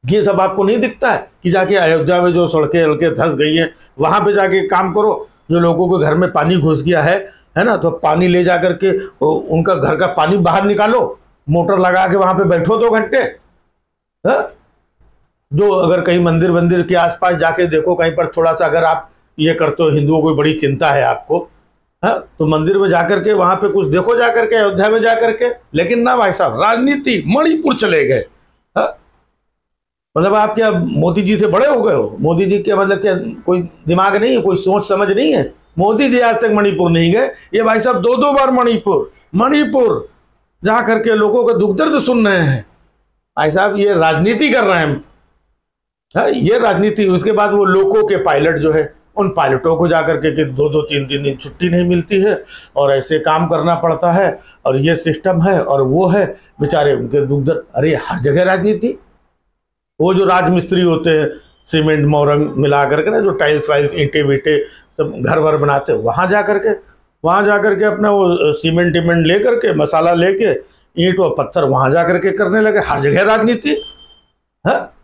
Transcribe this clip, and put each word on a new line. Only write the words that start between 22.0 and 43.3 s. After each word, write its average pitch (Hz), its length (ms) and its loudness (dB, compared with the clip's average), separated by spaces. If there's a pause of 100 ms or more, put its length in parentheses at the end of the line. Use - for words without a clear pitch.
हाँ, - 240 -2 (100)
तो 156 80 0
मंदिर 156 320 0
में 190 100 2
जाकर 175 360 0
के 214 80 2
वहाँ 185 240 2
पे 202 120 -2
कुछ 190 180 0
देखो, 185 300 0
जाकर 233 300 2
के 220 100 0
अयोध्या 202 320 2
में 220 140 2
जाकर 226 300 2
के। 240 160 -2 (260)
लेकिन 220 280 0
ना 247 140 2
भाई 202 160 2
साहब, 139 300 -2
राजनीति, 247 640 0
मणिपुर 311 480 0
चले 170 300 0
गए, 127 200 0 (540)
हाँ? - 200 -4 (1200)
मतलब, 196 160 0
आप 214 200 0
क्या 220 160 0
मोदी 170 520 -2
जी 196 140 0
से 202 100 2
बड़े 185 200 2
हो - 160 2
गए 202 120 2
हो? - 260 -2
मोदी 170 260 0
जी 196 120 0
क्या, 202 180 -2
मतलब, 196 220 0
क्या 196 180 -2
कोई 185 460 -4
दिमाग 185 540 -2
नहीं 240 200 0
है, 196 60 0
कोई 190 140 0
सोच 196 320 -2
समझ 196 220 0
नहीं 269 220 0
है? 165 220 -2 (240)
मोदी 220 320 0
जी 247 100 2
आज 226 200 0
तक 233 120 0
मणिपुर 196 380 0
नहीं 165 220 2
गए। 226 140 0 (280)
ये 220 80 0
भाई 220 180 0
साहब 247 200 -2
दो 240 160 0
दो 285 160 0
बार 269 180 2
मणिपुर, 233 640 -2 (220)
मणिपुर 254 760 0 (560)
जा 220 160 2
करके 220 340 0
लोगों 214 300 0
का 226 100 0
दुख 196 220 0
दर्द 302 240 0
सुन 233 280 0
रहे 185 120 2
हैं। 135 260 -2 (680)